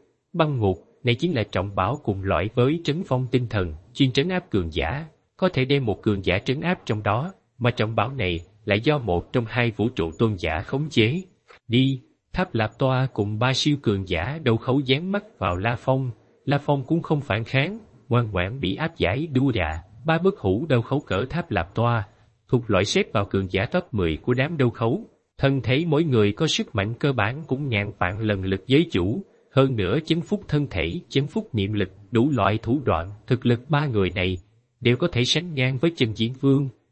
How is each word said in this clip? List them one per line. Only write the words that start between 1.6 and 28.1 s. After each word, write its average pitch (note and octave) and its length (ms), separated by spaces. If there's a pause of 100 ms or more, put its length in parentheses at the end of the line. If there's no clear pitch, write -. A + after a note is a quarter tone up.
bảo G#2+ 280
cùng F#2+ 200
loại F#2+ 320
với C#3+ 280
trấn D#3+ 240
phong B2+ 240
tinh B2 180
thần, F2+ 240 (200)
chuyên C3+ 180
trấn D3 180
áp F3+ 200
cường E2+ 240
giả, F2+ 320 (320)
có F#3 160
thể C3 120
đem C#3 200
một G2+ 160
cường G2+ 240
giả F#2 140
trấn - 220
áp F3 240
trong G#2+ 180
đó, B2 300 (240)
mà A#2+ 140
trọng A2+ 240
bảo A2+ 160
này F#2 280 (260)
lại G#2 140
do D3 180
một F2+ 360
trong A#2+ 140
hai A#2+ 240
vũ G#2+ 180
trụ E2 300
tôn A2+ 180
giả D#2+ 240
khống C#3+ 280
chế. C3+ 320 (460)
"Đi." C3 340 (320)
Tháp F#3 220
Lạp A2 240
Toa C3 340
cùng G#2+ 260
ba B2+ 140
siêu D3 280
cường G2 280
giả F#2 340
Đâu A2+ 140
Khấu C3 220
dán C#3+ 320
mắt G#3 120 (160)
vào F2+ 160
La A2 200
Phong. C3 360 (340)
La C#3 120
Phong C#3 260
cũng D#3+ 180
không D3 200
phản A2+ 220
kháng, E3 360 (300)
ngoan A#2 220
ngoãn F#2 280
bị F#2+ 160
áp D#3+ 220
giải A#2+ 300
đu C3+ 240
đà. E2 320 (220)
Ba D#3+ 120
bất F#3+ 220
hủ G#2 300
Đâu B2 120
Khấu C3+ 180
cỡ G2 260
Tháp E3 260
Lạp F2 240
Toa, A#2 320 (400)
thuộc A#2 220
loại G2 160
xếp G3 280
vào G2+ 120
cường G2 260
giả G2 140
top F3+ 260
mười E2 260
của B2+ 160
đám C#3+ 240
Đâu B2 120
Khấu. B2+ 400 (280)
Thân C#3 240
thể C3 260
mỗi D#3 160
người A2 280
có D#3+ 160
sức - 280
mạnh G#2 240
cơ C#3+ 120
bản A#2+ 360
cũng C#3 220
ngàn G2+ 300
vạn F#2 200